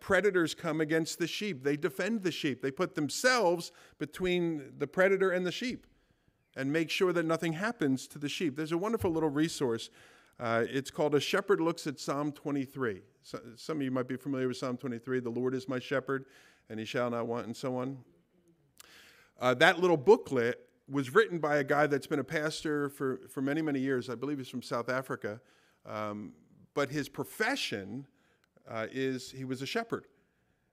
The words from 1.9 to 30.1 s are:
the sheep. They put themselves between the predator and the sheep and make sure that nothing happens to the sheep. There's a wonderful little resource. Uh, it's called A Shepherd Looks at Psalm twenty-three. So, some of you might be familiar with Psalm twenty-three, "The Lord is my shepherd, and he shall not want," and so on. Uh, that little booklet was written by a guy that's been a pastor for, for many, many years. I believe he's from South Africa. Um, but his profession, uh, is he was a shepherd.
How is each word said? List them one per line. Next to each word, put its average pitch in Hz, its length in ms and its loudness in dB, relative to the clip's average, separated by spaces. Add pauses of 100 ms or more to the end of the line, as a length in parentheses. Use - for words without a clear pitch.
the 175 100 0
sheep. 135 300 -2
They 139 80 0
put 175 240 -2
themselves 175 760 2 (280)
between 165 800 -2
the 143 80 -2
predator 185 440 4
and 180 160 0
the 170 60 -2
sheep 240 340 -6 (720)
and 135 160 -2
make 160 160 0
sure 180 240 2
that 170 120 0
nothing 165 280 0
happens 160 560 0
to - 100 -16
the 143 120 -4
sheep. 143 260 -2
There's 156 160 -4
a 170 60 2
wonderful 202 320 0
little 160 180 2
resource. 139 600 0 (500)
Uh, 117 280 2
it's 131 220 -4
called 151 240 2
A 139 60 6
Shepherd 196 400 2
Looks 165 260 0
at 151 140 -6
Psalm 147 320 -2
twenty-three. 131 720 -4 (200)
So, - 160 -12 (180)
some 160 200 -6
of 143 60 -2
you 131 80 0
might 127 180 0
be 131 80 2
familiar 131 320 0
with 123 80 -2
Psalm 123 220 -2
twenty-three, 127 420 -2
"The 120 100 -2
Lord 127 240 0
is 127 140 -4
my 127 100 0
shepherd, 135 460 -2 (460)
and 110 100 -6
he 107 60 -4
shall 123 240 0
not 117 160 -2
want," 117 200 -4
and 113 80 -6
so 127 220 -4
on. 131 260 -6 (1400)
Uh, 127 140 4
that 165 260 8
little 170 200 6
booklet 123 720 4 (180)
was 135 260 -2
written 185 240 4
by 147 200 2
a 139 60 2
guy 147 220 4
that's 139 200 0
been 151 120 -2
a 131 60 -2
pastor 151 640 -2
for, 139 400 -4
for 139 140 -6
many, 143 180 0
many 147 180 0
years. 127 300 0
I 123 60 -6
believe 135 240 -4
he's 123 100 -10
from 123 140 -8
South 120 260 -4
Africa. 123 540 -4 (420)
Um, 104 480 -8 (400)
but 143 160 0
his 139 220 -4
profession, 139 960 -4 (640)
uh, 110 220 -4
is 131 400 -4
he 131 140 -12
was 127 180 -6
a 135 40 -4
shepherd. 226 400 -4 (680)